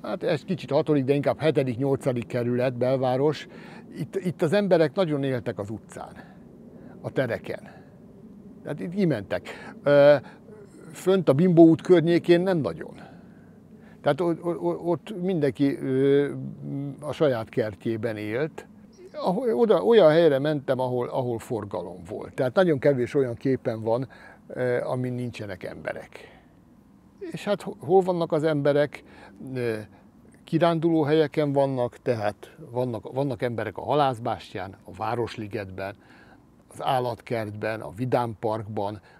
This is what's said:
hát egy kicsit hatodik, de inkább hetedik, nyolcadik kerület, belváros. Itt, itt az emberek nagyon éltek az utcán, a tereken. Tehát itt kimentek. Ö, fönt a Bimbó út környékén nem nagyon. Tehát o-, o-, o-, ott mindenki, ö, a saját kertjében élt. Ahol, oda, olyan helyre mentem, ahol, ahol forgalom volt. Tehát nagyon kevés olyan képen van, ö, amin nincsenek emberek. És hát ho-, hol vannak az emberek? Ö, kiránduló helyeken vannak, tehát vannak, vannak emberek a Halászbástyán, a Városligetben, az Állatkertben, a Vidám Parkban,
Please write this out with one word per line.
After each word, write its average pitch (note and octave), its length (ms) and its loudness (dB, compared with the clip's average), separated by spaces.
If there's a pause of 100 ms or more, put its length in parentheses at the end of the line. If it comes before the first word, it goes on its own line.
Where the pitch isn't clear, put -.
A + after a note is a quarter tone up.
hát - 200 -8
egy D#3+ 220 -2
kicsit C#3 260 -6
hatodik, D3 340 2
de C#3 100 2
inkább C#3 240 0
hetedik, C3+ 380 0
nyolcadik B2+ 500 -2
kerület, B2 480 -2
belváros. C3 720 0 (520)
Itt, - 180 -10
itt F#3 260 -4
az D#3 100 2
emberek F3+ 420 2
nagyon D3+ 300 0
éltek B2 340 -4
az G2+ 120 -8
utcán, - 420 -14 (880)
a A#2+ 100 -10
tereken. A#2 500 -4 (1000)
Tehát D3 180 -10
itt F3+ 140 -8
kimentek. C3 880 -2
Ö, C#3+ 320 8 (800)
fönt F#3 360 2
a D3 40 6
Bimbó E3+ 320 8
út D#3+ 160 8
környékén E3+ 600 4
nem F#3 180 0
nagyon. E2+ 360 -6 (1080)
Tehát C#3+ 180 0
o-, E3+ 220 0
o-, E3+ 260 -2
o-, E3+ 220 -2
ott F3+ 320 -4
mindenki, C#3+ 560 0
ö, C#3 520 2 (720)
a C#3 120 -8
saját B2 360 0
kertjében A2 680 -4
élt. A2+ 500 -6 (460)
Ahol, A#3 420 -2
oda, G#3+ 280 4
olyan G3 280 8
helyre D#3 280 6
mentem, C#3 420 -2
ahol, B2 280 -2
ahol B2 300 -4
forgalom F#2 720 -8
volt. - 260 -10
Tehát B2+ 200 -2
nagyon F3 240 4
kevés B2 360 2
olyan C3 200 0
képen B2 480 -2
van, A#2 260 -2 (380)
ö, B2 380 -2
amin B2+ 280 -4
nincsenek A2+ 500 -10
emberek. - 760 -12 (800)
És E4 260 -12
hát G3+ 180 -2
ho-, - 160 -12
hol E3+ 220 4
vannak F3+ 320 -2
az D#3 120 0
emberek? D3 580 0 (520)
Ö, A#2+ 200 -4 (720)
kiránduló E3 580 2
helyeken D3 500 2
vannak, C3+ 500 0
tehát G#2+ 540 -4 (140)
vannak, A#2+ 420 -6
vannak C3 300 -4
emberek A2 360 -6
a - 40 -12
Halászbástyán, A2+ 1040 -2
a F2+ 80 -18
Városligetben, G#2 1000 -8 (720)
az - 140 -16
Állatkertben, A2+ 1000 -4
a D2+ 160 -12
Vidám A#2+ 440 -2
Parkban, G#2+ 600 -6 (200)